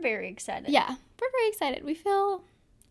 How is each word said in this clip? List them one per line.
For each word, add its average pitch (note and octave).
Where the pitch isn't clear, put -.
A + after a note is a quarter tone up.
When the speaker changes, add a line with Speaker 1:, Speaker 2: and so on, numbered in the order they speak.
Speaker 1:
very G#3+
excited. -
Speaker 2:
Yeah, C#4+
we're -
very A#4+
excited. D#4
We D4
feel G4